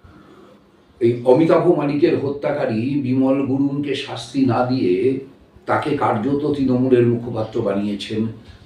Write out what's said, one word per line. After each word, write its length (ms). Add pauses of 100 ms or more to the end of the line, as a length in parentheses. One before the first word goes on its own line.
(1000)
এই 260
অমিতাভ 520
মালিকের 420
হত্যাকারী 800
বিমল 440
গুরুংকে 500
শাস্তি 500
না 200
দিয়ে 540 (460)
তাকে 320
কার্যত 560
তৃণমূলের 540
মুখপাত্র 540
বানিয়েছেন। 680 (380)